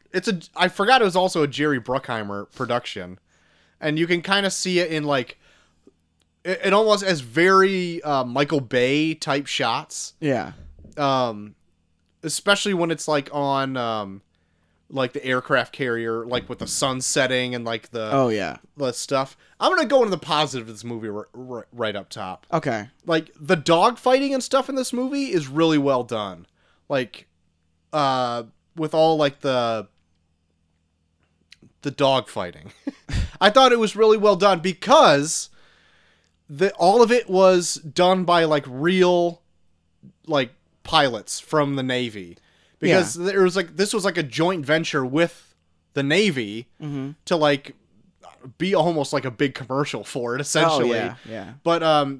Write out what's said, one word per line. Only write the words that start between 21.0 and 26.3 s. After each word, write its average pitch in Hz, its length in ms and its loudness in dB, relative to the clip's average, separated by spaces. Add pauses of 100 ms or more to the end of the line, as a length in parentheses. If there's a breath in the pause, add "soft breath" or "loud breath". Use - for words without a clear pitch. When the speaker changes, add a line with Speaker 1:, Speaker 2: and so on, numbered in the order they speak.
Speaker 1:
r-, 104 260 -10
r-, 127 360 -14
right 110 240 -4
up 98 140 -12
top. - 440 -12
Speaker 2:
Okay. 127 360 -4 (160)
Speaker 1:
Like, 160 340 -2
the 151 160 0
dog 175 420 2
fighting 269 360 2
and 262 100 -2
stuff 262 260 -2
in 269 60 -6
this 254 180 -4
movie 262 380 -4
is 160 160 -2
really 156 320 2
well 135 240 2
done. 101 420 -8 (420)